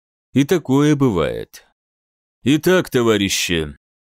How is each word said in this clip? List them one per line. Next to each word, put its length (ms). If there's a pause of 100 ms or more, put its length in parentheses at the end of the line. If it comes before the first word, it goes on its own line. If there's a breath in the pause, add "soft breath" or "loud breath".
(340)
И 100
такое 520
бывает. 720 (760)
«Итак, 460
товарищи», 840 (340)